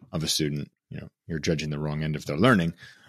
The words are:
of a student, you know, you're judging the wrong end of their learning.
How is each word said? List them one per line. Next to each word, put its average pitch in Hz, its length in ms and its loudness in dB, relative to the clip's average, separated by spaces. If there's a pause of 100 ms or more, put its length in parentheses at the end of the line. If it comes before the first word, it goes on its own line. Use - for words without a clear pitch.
(100)
of 82 120 -4
a 80 60 -2
student, 73 420 -2 (180)
you 78 100 -12
know, 78 100 -14 (180)
you're 82 120 -4
judging 76 320 0
the 73 80 -4
wrong 76 240 -4
end 78 140 -2
of 69 80 -8
their 71 140 -4
learning. 95 360 6 (340)